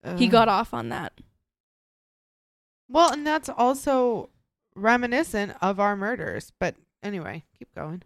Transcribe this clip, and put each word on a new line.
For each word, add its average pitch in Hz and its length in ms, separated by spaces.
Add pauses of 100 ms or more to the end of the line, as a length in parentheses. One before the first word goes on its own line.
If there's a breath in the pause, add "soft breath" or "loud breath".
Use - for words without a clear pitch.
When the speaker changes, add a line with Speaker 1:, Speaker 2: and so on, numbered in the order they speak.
(160)
Speaker 1:
He 240 100
Speaker 2:
Ugh. 208 40
Speaker 1:
got 226 180
off 208 240
on 117 160
that. - 240 (1800)
Speaker 2:
Well, 311 240
and 294 140
that's 302 220
also 254 840 (460)
reminiscent 233 840
of 196 200
our 202 160
murders. 196 640
But - 180 (260)
anyway, 160 420 (140)
keep - 160
going. 165 320